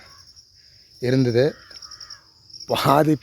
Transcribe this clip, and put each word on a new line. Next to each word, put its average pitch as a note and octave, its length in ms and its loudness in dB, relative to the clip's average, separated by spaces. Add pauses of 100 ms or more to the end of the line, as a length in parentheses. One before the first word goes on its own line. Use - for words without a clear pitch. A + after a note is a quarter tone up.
(1000)
இருந்தது. B2+ 560 0 (1120)
பாதி C#3+ 560 2